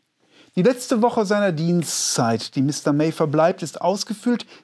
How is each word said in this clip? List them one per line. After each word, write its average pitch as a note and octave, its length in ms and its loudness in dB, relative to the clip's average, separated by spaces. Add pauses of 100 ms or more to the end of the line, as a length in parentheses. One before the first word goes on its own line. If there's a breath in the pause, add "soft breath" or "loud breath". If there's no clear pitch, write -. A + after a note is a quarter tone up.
(560 soft breath)
Die F3+ 80 2
letzte B3+ 380 2
Woche A#3 240 2
seiner G3+ 260 2
Dienstzeit, D3+ 1040 0
die C#3+ 60 0
Mister C#3+ 320 0
May D#3 180 0
verbleibt, D#3 500 0
ist - 200 -8
ausgefüllt G#3 640 -2 (160 loud breath)